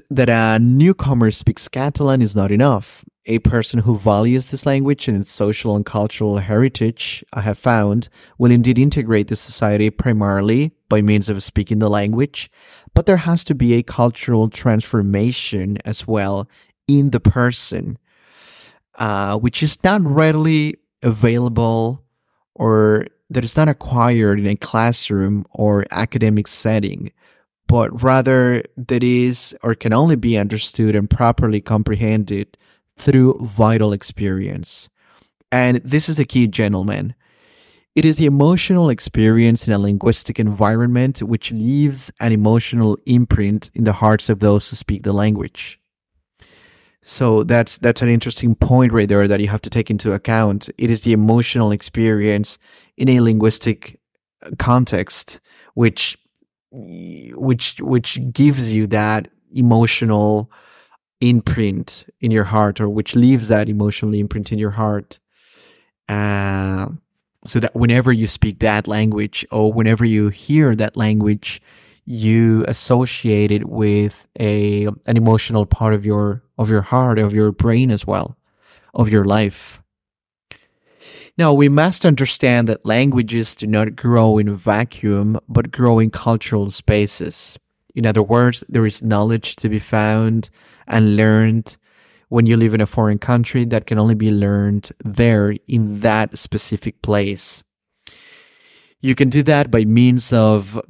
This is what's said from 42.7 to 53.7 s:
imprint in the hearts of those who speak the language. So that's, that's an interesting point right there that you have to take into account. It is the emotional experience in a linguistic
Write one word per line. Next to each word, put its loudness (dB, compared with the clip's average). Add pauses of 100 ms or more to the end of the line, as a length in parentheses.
imprint 0
in -2
the 2
hearts 0
of 0
those 2
who -12
speak -8
the -2
language. -4 (1200)
So 0
that's, 0
that's 0
an 2
interesting 0
point 4
right 2
there 4
that 0
you -2
have -4
to -14
take -4
into -2
account. 0
It -2
is -2
the 0
emotional 2
experience -2 (400)
in -2
a 4
linguistic -2 (580)